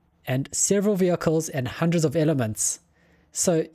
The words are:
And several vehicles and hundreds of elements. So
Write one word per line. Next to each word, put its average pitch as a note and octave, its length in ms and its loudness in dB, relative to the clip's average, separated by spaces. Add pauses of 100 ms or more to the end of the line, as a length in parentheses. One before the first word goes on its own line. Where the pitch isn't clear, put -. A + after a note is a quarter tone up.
(280)
And B2+ 240 -2
several G3+ 440 2
vehicles E3+ 540 2
and - 180 -4
hundreds E3 380 0
of C#3+ 100 0
elements. C#3+ 640 0 (520)
So E3 440 0